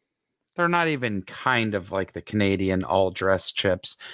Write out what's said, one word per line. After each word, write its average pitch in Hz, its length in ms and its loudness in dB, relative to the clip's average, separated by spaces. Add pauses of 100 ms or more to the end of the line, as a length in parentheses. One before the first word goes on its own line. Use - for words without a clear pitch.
(560)
they're 175 120 0
not 170 200 2
even 123 360 -2
kind 113 520 0
of 95 160 -4
like 95 220 -2
the 85 80 -8
Canadian 95 600 2
all 92 280 2
dressed 95 440 0
chips, - 420 0 (160)